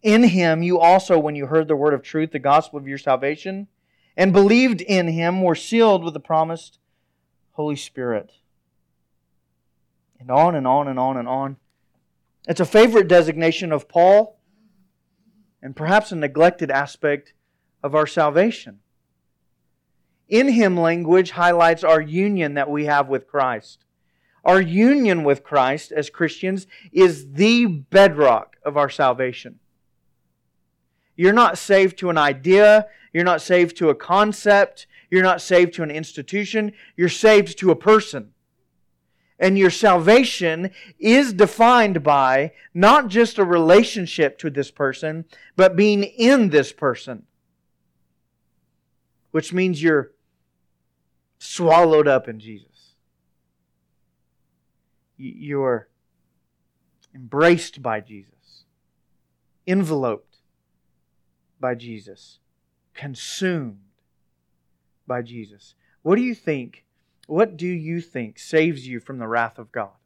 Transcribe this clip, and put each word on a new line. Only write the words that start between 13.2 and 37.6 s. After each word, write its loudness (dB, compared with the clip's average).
of -6
Paul, 2
and -18
perhaps -2
a -8
neglected 0
aspect -6
of -8
our 2
salvation. -2
"In 0
Him" 2
language 0
highlights 2
our 4
union -4
that -4
we -4
have 0
with -6
Christ. -6
Our 4
union 0
with 0
Christ -2
as -6
Christians -6
is 0
the 2
bedrock 2
of -6
our 0
salvation. -4
You're 2
not 2
saved 2
to -4
an 0
idea. 4
You're -2
not 0
saved 0
to 0
a 2
concept. 0
You're 2
not 0
saved 2
to -8
an -8
institution. -8
You're 0
saved 4
to 2